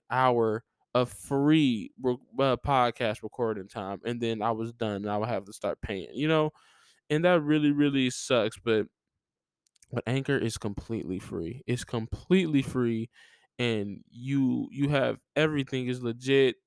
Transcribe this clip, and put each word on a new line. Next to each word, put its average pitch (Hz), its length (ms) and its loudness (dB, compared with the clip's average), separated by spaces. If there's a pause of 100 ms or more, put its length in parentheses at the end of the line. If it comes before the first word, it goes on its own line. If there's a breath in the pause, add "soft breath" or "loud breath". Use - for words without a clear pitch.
(100)
hour 120 520 2 (300)
of 123 180 2
free 139 800 2 (100)
re-, 123 160 0 (220)
uh, 131 200 2
podcast 120 640 0
recording 107 440 -4
time, 98 380 -8
and 120 160 -4
then 113 220 -2
I 117 80 2
was 113 200 -4
done, 110 260 -4
and 104 120 -6
I 104 80 -2
would 107 120 -2
have 101 160 -4
to 101 80 -18
start - 280 -6
paying, 92 320 -8
you 139 140 -2
know? 156 240 2 (580 soft breath)
And 156 160 2
that 180 160 4
really, 147 300 4
really 139 400 2
sucks, 110 520 0
but, 110 220 2 (1080)
but 120 140 -4
Anchor 135 320 -2
is 113 220 -4
completely 101 580 -6
free. 98 480 -10
It's 123 180 -4
completely 147 800 0
free, 117 480 -2 (480 soft breath)
and 107 440 -2 (100)
you, 127 580 0
you 139 200 -2
have, 127 280 0 (180)
everything 139 520 0
is 127 160 -4
legit. 127 640 4